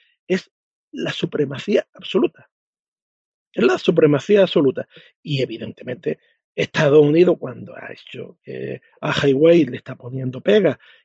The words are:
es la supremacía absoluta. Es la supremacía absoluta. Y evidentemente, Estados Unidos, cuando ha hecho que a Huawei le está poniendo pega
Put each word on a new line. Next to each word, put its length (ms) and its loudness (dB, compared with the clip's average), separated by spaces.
es 240 -4
la 220 -6
supremacía 800 -4
absoluta. 560 -4
Es 100 -4
la 140 2
supremacía 640 2
absoluta. 480 0
Y 180 -6
evidentemente, 760 -10
Estados 480 2
Unidos, 380 4
cuando 380 -14
ha 160 -16
hecho 500 -18
que 380 -12
a 120 -6
Huawei 540 4
le 120 -8
está 180 -16
poniendo 460 -10
pega 380 2